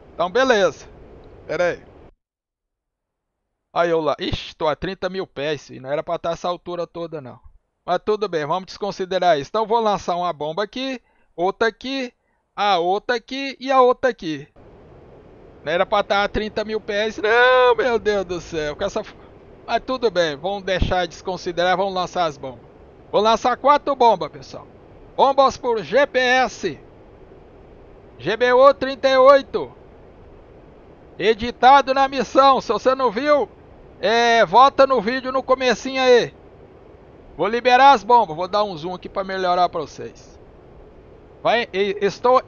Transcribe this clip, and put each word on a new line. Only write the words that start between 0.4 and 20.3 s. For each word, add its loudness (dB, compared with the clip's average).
Pera -2
aí. -10
Aí 0
eu 2
lá. -2
Ixi, -8
tô -4
a -2
trinta -8
mil -8
pés, -8
filho. -18
Não -14
era -4
pra -6
tá -6
essa -8
altura -8
toda, -12
não. -20
Mas -2
tudo -2
bem, -4
vamos -4
desconsiderar 0
isso. -8
Então, -2
vou 0
lançar -2
uma -4
bomba -6
aqui, -8
outra -2
aqui, -8
a 0
outra -2
aqui -10
e -8
a 4
outra 2
aqui. -10
Não -6
era 0
pra 0
tá 0
a -4
trinta -6
mil -6
pés. -6
Não, 4
meu 0
Deus -2
do -8
céu. -8
Com -6
essa -6
f-, -16
mas -2
tudo -2
bem, -2